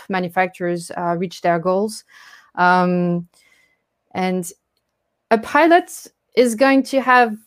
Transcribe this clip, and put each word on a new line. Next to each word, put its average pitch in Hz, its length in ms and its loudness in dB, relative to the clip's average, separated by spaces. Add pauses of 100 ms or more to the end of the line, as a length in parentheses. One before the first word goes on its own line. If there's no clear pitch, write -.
manufacturers, 180 880 -4
uh, 170 220 -4
reach 180 220 -8
their 170 180 0
goals. 190 460 -4 (500)
Um, 180 760 0 (880)
and 185 320 -4 (840)
a 226 60 4
pilot 339 680 2 (300)
is 240 180 2
going 269 300 4
to 269 160 -2
have 247 360 4 (100)